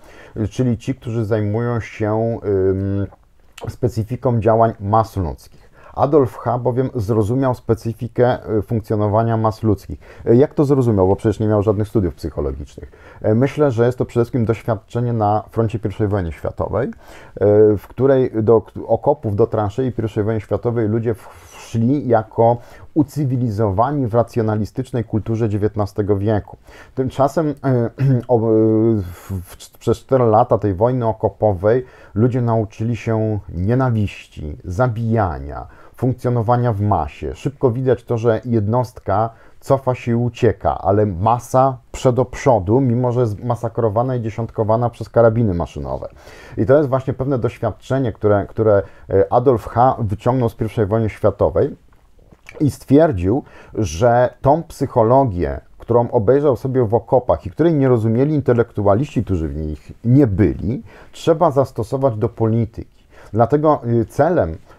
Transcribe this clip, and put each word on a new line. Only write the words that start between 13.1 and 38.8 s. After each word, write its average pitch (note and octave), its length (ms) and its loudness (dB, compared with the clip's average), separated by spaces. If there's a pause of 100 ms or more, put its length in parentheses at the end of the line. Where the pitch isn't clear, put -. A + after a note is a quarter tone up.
E, G#2+ 120 0
myślę, C#3 360 2
że A#2 160 0
jest B2 120 -2
to B2 60 -4
przede A#2 200 -2
wszystkim A#2 200 -2
doświadczenie A#2 680 -4
na G#2+ 380 0
froncie A2+ 280 -2
pierwszej G2+ 300 -4
wojny F#2 240 -4
światowej, - 560 -6
e, A3+ 40 -10 (840)
w - 120 -10
której C3 420 2 (120)
do A2 180 4
k-, - 100 -8 (160)
okopów, A2+ 500 -2
do A2+ 100 4
transzei A2 460 -4
pierwszej A2 320 -4
wojny A2 160 -2
światowej A2+ 480 -2
ludzie A2+ 260 -2
w-, - 340 -20 (100)
szli A#2+ 500 -2
jako A2+ 480 2 (380)
ucywilizowani B2 1120 -2
w G#2 80 -4
racjonalistycznej A2+ 920 -2
kulturze A2+ 440 -2
dziewiętnastego G#2 680 -2
wieku. G2+ 400 -2 (380)
Tymczasem, C3+ 600 -2 (100)
e, A#2+ 260 0 (140)
<clears throat> C3 240 2
o, B2 80 4
e, A2+ 40 2 (640)
w, F2 300 -14 (100)
w, - 360 -20
przez A2+ 200 0
cztery B2+ 260 0
lata A2+ 340 4
tej G2+ 160 -2
wojny A#2+ 320 0
okopowej G#2+ 760 0 (300)
ludzie A#2+ 280 2
nauczyli A2+ 540 -2
się A2 420 -2 (100)
nienawiści, G2 1160 -2
zabijania, F#2 1040 -2 (300)
funkcjonowania B2 760 0
w G2+ 80 -4
masie. D#2+ 540 -2
Szybko - 360 -2
widać B2+ 340 -2
to, A#2+ 140 -4
że A2 260 0
jednostka A2+ 840 -2 (300)